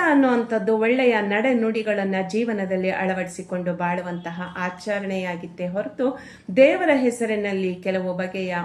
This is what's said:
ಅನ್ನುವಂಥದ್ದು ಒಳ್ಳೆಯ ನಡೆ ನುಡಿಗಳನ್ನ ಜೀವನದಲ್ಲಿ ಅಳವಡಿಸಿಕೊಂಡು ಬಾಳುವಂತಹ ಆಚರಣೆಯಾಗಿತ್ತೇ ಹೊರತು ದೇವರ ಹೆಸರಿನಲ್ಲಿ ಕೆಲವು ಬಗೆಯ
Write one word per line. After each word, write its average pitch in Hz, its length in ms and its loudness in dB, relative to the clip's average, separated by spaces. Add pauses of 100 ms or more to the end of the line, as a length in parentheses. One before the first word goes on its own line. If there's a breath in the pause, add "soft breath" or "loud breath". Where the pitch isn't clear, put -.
ಅನ್ನುವಂಥದ್ದು 240 760 4
ಒಳ್ಳೆಯ 233 420 4
ನಡೆ 208 340 2
ನುಡಿಗಳನ್ನ 214 600 0 (160)
ಜೀವನದಲ್ಲಿ 196 600 -2
ಅಳವಡಿಸಿಕೊಂಡು 180 840 -4
ಬಾಳುವಂತಹ 175 840 -6
ಆಚರಣೆಯಾಗಿತ್ತೇ 185 1080 -6
ಹೊರತು 214 520 -4 (380 loud breath)
ದೇವರ 330 380 6
ಹೆಸರಿನಲ್ಲಿ 208 800 0
ಕೆಲವು 185 420 -4
ಬಗೆಯ 185 480 -4